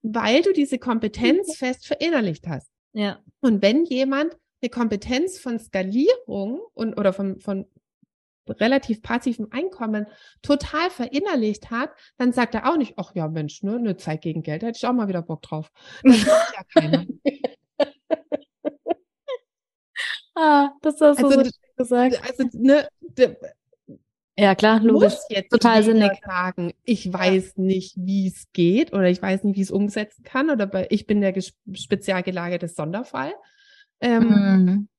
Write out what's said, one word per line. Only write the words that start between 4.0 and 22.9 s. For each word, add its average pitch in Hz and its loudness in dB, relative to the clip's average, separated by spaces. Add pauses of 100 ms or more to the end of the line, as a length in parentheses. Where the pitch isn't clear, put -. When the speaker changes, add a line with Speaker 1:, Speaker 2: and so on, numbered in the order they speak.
Speaker 1:
eine 247 -6
Kompetenz 240 -4
von 233 -8
Skalierung 226 -2 (140)
und, 220 -6
oder 196 2
von, 190 -6
von 196 -8 (840)
relativ 240 -2
passivem 233 -6
Einkommen 226 -6 (360)
total 302 -2
verinnerlicht 269 -4
hat, 247 -6 (280)
dann 247 0
sagt 240 -2
er 254 -2
auch 339 0
nicht, 254 -4
„Ach - -12
ja, 160 -4
Mensch, 156 -8
ne, 202 -4
eine 220 -4
Zeit 156 -8
gegen 160 -6
Geld, 160 -6
hätte 233 -8
ich - -6
auch 247 0
mal 220 0
wieder 180 -4
Bock 165 -10
drauf.“ - -10 (360)
Das 226 8
macht 640 4
ja - -14 (120)
keiner. 170 2 (200)
Speaker 2:
<laughs> - -4 (2750)
Ah, 285 4 (120)
das 302 0
hast 294 6
du 285 4
Speaker 1:
Also, - 6
Speaker 2:
so 269 6
Speaker 1:
d-, - 4
Speaker 2:
schön - -10
gesagt. 247 0
Speaker 1:
also, 254 -4
ne, 277 4 (120)